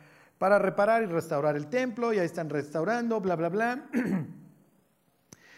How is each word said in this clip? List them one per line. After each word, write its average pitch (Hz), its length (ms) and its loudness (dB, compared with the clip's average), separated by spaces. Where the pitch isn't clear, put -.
para 196 220 6
reparar 202 420 2
y 220 60 -2
restaurar 156 480 0
el 147 120 -4
templo". 240 460 -2
Y 202 60 2
ahí 175 60 2
están 165 240 -4
restaurando, 175 680 -2
bla, 185 160 0
bla, 165 140 0
bla. 233 440 -2
<clears throat> 196 480 -2